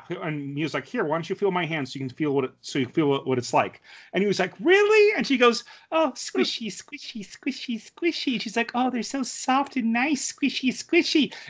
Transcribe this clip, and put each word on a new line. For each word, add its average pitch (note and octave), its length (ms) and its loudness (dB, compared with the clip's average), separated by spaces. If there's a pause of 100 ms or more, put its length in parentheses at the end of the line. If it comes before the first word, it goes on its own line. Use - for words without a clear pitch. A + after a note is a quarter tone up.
And D#3 460 -6
Mio's D3 180 -2
like, C#3 120 -4
"Here, B3 180 -2
why D3+ 120 0
don't E3 140 -4
you F#3+ 60 -4
feel G3 160 0
my F3+ 140 0
hand D3 240 -4
so C#3 100 -10
you C3 80 -6
can B2 80 -12
feel D3+ 180 0
what C3+ 120 -2
it, B2+ 60 -8 (100)
so - 180 -4
you B2+ 80 0
feel D3 220 2
what, C3+ 180 0
what C3 100 0
it's A#2+ 160 -4
like." A2+ 280 0 (320)
And F#3 80 2
he G#3 60 2
was - 120 2
like, F#3 220 -2
"Really?" G#4 560 6
And B3 100 -2
she C#4 100 2
goes, A#3 280 4 (260)
"Oh, D#4+ 240 2
squishy, - 520 -2
squishy, - 600 -12
squishy, - 560 -8
squishy." - 500 -2
And G#3+ 80 -2
she's G#3 140 -8
like, A#3 200 0
"Oh, B3+ 140 2
they're A#3 140 -4
so C4+ 200 -6
soft - 520 0
and A3+ 160 0
nice, B3+ 400 0
squishy, - 380 -2
squishy." - 640 2 (160)